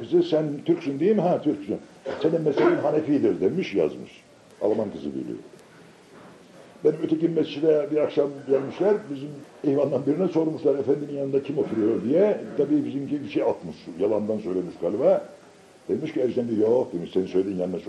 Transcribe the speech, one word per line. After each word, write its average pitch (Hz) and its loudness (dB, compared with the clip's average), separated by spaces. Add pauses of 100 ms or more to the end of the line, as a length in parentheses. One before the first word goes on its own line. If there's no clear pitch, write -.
kızı, 170 4
"Sen 156 2 (200)
Türksün 139 0
değil 208 4
mi?" 185 4
"Ha, 170 2
Türksün." - 0 (460)
"Senin 160 2
mezhebin 151 4
Hanefidir." 139 2
demiş, 170 0
yazmış. - -2 (520)
Alman 107 0
kızı 73 -6
biliyor. - -6 (1500)
Benim 156 4
öteki 160 2
mescide 156 2
bir 151 0
akşam 143 2 (220)
gelmişler, 165 2 (200)
bizim 135 -6 (360)
ihvandan 139 2
birine 165 2
sormuşlar, 156 2
"Efendinin 143 0
yanında 139 0
kim - -2
oturuyor?" 107 0
diye. 185 4 (160)
Tabii 147 2
bizimki - -2
bir - -4
şey - 0
atmış, - -2 (240)
yalandan 104 0
söylemiş 90 -4
galiba. 151 2 (640)
Demiş - -2
ki, - 0
"Ecnebi 117 2
yok." 120 2
demiş, 87 -4
"Senin 95 0
söylediğin 95 0
yanlış, 90 -4